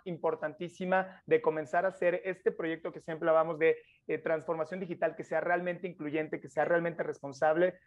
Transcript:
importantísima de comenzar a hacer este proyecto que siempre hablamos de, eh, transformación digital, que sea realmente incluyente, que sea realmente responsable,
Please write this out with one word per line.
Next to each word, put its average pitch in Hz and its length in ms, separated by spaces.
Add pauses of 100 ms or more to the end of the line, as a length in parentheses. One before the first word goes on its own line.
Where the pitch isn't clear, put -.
importantísima 175 1200
de - 160
comenzar 156 420
a 190 40
hacer 180 360
este 190 260
proyecto 165 400
que 156 120
siempre 165 260
hablamos 160 300
de, 160 180 (300)
eh, 160 100
transformación 160 640
digital, 170 340
que 156 100
sea 160 180
realmente 175 440
incluyente, 156 540
que 151 80
sea 147 160
realmente 170 380
responsable, 156 720 (120)